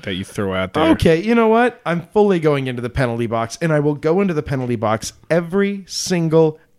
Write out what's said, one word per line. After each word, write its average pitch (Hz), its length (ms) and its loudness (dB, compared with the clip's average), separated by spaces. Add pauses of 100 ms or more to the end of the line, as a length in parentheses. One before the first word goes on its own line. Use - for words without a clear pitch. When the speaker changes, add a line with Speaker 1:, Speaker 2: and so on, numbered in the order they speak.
Speaker 1:
that 101 100 -6
you 92 100 -6
throw 98 300 -6
out 92 200 -4
there. 160 180 2
Speaker 2:
Okay, 165 280 4
you 220 140 0
know 233 140 4
what? 233 400 2
I'm 165 220 -2
fully 208 300 2
going 143 280 0
into 120 160 -6
the 123 80 -4
penalty 120 340 -2
box, 113 380 -4
and 160 100 0
I 151 60 2
will 147 160 0
go 156 260 0
into 185 140 0
the 147 80 -4
penalty 127 320 -4
box 110 360 -2 (180)
every 190 580 -2
single 160 720 2 (200)